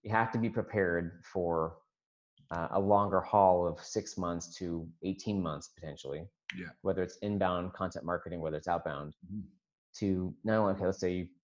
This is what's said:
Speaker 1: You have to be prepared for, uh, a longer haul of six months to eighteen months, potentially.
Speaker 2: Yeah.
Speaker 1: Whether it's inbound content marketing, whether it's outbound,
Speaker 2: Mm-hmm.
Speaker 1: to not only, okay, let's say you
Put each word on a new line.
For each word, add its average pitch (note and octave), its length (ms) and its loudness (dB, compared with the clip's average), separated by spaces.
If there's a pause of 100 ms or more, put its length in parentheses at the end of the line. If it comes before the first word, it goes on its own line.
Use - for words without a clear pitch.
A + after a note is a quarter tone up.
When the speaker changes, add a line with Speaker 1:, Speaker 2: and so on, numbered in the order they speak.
Speaker 1:
You G#2+ 80 -10
have A2+ 220 4
to A#2+ 80 0
be A2+ 100 2
prepared F2 720 0
for, E2+ 540 0 (720)
uh, E2+ 220 -4
a G2 80 2
longer G2 420 4
haul F#2 460 6
of E2 120 -2
six - 380 -6
months F2 400 -4
to E2+ 320 -6 (140)
eighteen F#2+ 360 -2
months, D#2 280 -4
potentially. D2 600 -10 (300)
Speaker 2:
Yeah. F2 120 -10 (120)
Speaker 1:
Whether F#2+ 220 0
it's - 140 -8
inbound F#2+ 560 0
content - 320 -4
marketing, E2+ 360 -4
whether D#2 160 -2
it's D#2 100 -6
outbound, D#2 480 -4 (160)
Speaker 2:
Mm-hmm. G#2 100 -6 (580)
Speaker 1:
to F#2 440 0
not A2 140 2
only, G2+ 160 4
okay, G2 140 -2
let's F#2+ 120 0
say F2+ 140 2
you F2+ 140 -2 (160)